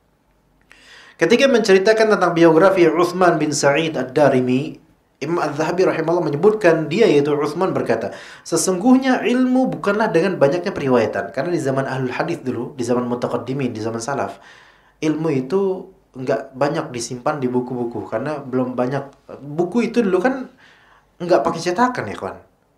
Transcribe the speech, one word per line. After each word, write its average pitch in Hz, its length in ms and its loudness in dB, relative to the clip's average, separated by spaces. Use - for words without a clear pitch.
Ketika 247 320 4
menceritakan 214 640 4
tentang 180 240 2
biografi 170 480 6
Uthman 175 480 2
bin 151 160 0
Sa'id 147 480 0
Ad-Darimi, 127 800 0
Imam 160 240 -4
Az-Zahabi 160 480 0
rahimahullah 165 400 -2
menyebutkan 160 560 2
dia, 185 240 4
yaitu 147 240 4
Uthman, 156 400 -2
berkata, 120 400 -2
"Sesungguhnya 247 800 2
ilmu 254 400 2
bukanlah 202 480 -2
dengan 170 240 2
banyaknya 175 320 0
periwayatan." 123 640 -2
Karena 151 160 -4
di 170 80 -2
zaman 135 320 -2
Ahlul 127 240 -4
Hadith 135 320 -4
dulu, 120 320 -8
di 120 80 -4
zaman 120 240 0
Mutaqaddimin, 123 640 -4
di 107 80 -10
zaman 113 160 -6
Salaf, 113 400 -6
ilmu 156 320 -2
itu 185 560 -4
nggak 131 480 -6
banyak 147 380 -2
disimpan 123 480 -6
di 123 80 0
buku-buku, 123 560 -4
karena 147 320 -6
belum 127 400 -4
banyak. 127 500 -6
Buku 170 480 -2
itu 240 100 0
dulu 185 220 0
kan 262 260 -2
nggak 175 240 2
pakai 165 180 -4
cetakan, 180 480 0
ya 90 80 -10
kawan, 95 220 -10